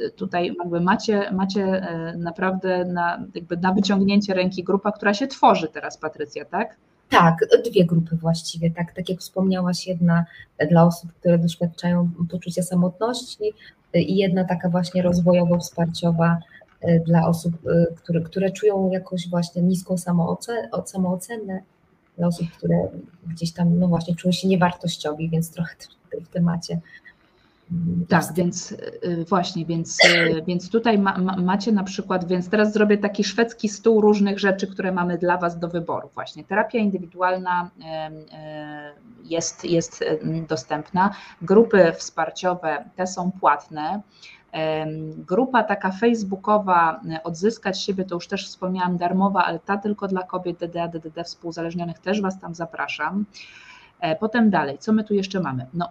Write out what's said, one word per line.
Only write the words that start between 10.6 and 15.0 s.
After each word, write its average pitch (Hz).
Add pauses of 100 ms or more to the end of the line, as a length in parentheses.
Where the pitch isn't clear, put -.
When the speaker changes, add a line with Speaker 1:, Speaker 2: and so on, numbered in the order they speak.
Speaker 2:
dla 170
osób, -
które 175
doświadczają 175 (200)
poczucia 175
samotności, 208 (420)
e, 175
i 190
jedna 185
taka 180
właśnie 180